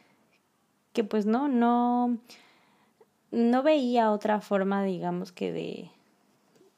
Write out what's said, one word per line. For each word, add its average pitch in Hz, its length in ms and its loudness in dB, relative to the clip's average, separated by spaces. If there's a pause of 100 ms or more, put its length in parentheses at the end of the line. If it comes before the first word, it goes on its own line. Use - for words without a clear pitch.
(920)
que, 233 100 -2
pues, 208 220 -2
no, 240 220 0
no, 240 680 2 (1160)
no 233 320 2
veía 247 480 2
otra 208 300 0
forma, 196 420 0
digamos, 180 480 -4
que 185 200 -6
de, 165 400 -10 (880)